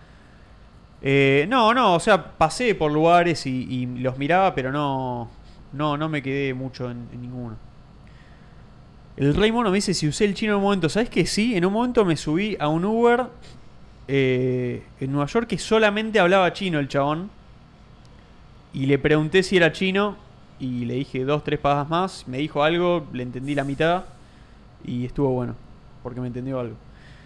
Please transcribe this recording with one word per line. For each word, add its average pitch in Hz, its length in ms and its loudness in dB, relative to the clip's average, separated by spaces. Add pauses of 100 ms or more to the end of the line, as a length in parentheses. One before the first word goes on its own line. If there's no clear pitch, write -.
(1040)
Eh, 139 460 4
no, 233 260 4
no, 214 220 4
o 160 40 0
sea, 190 380 2
pasé 180 380 2
por 151 160 0
lugares 170 520 4
y, 127 240 -6
y 123 180 -4
los 123 320 -4
miraba, 170 360 2
pero 131 160 -4
no, 131 580 -4 (440)
no, 143 240 -2
no 156 120 -4
me 151 140 -4
quedé 135 320 -4
mucho 127 380 -8
en, 120 200 -14
en 120 100 -12
ninguno. 123 340 -12 (1600)
El 143 180 4
Rey 214 160 4
Mono 226 220 2
me 196 60 2
dice: 202 160 0
Si 156 120 -2
usé 175 200 0
el 202 80 0
chino 214 180 -2
en 202 60 2
un 196 40 0
momento. 196 260 2
¿Sabés 220 220 -2
que - 160 0
sí? 233 300 0
En 170 80 2
un 180 80 2
momento 240 320 2
me 165 120 2
subí 185 440 -2
a 147 80 0
un 165 160 0
Uber, 240 400 2 (800)
eh, 127 800 0 (160)
en 135 100 -6
Nueva 143 160 -2
York 233 220 0
que 175 100 -4
solamente 214 600 2
hablaba 180 320 4
chino 180 260 -2
el 143 80 -2
chabón. 151 420 -2 (1400)
Y 135 140 -4
le 139 100 4
pregunté 156 460 2
si 185 140 2
era 170 160 4
chino 196 420 0 (460)
y 123 240 -6
le 120 100 -6
dije 131 300 -4
dos, 147 180 0
tres 143 160 -2
pavadas 143 300 0
más. 180 400 -4
Me 127 100 -8
dijo 147 240 -2
algo, 170 500 0
le 123 120 -6
entendí 123 320 -6
la 139 80 0
mitad 156 400 0 (800)
y 123 200 -6
estuvo 131 260 -2
bueno, 120 260 -4 (480)
porque 123 160 -10
me 123 80 -6
entendió 127 320 -8
algo. 117 160 -8 (500)